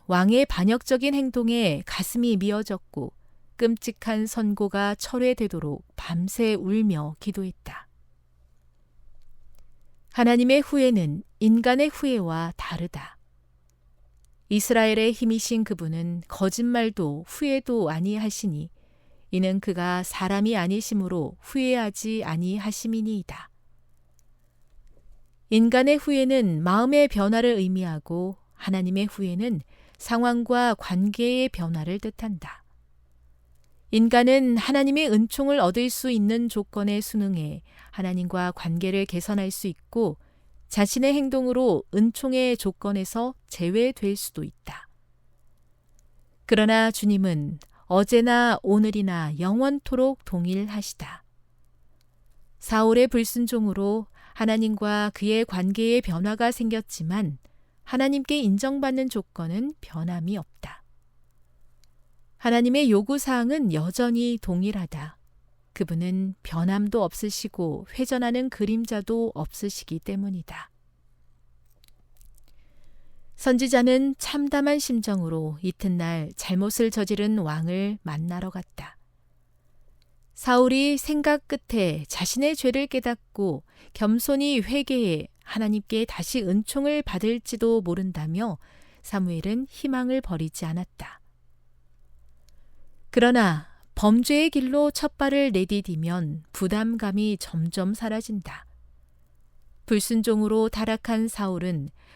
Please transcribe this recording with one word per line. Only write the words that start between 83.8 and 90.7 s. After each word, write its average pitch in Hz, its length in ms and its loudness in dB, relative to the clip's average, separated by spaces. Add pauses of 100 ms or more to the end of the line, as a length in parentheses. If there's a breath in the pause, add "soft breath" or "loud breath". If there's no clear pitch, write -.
겸손히 277 680 2
회개해 214 680 -2 (160)
하나님께 214 640 -2
다시 - 360 -4
은총을 277 600 0
받을지도 226 800 0
모른다며 175 720 -4 (460 soft breath)
사무엘은 190 640 -4
희망을 262 520 -2
버리지 160 440 -6
않았다. - 560 -10 (1900)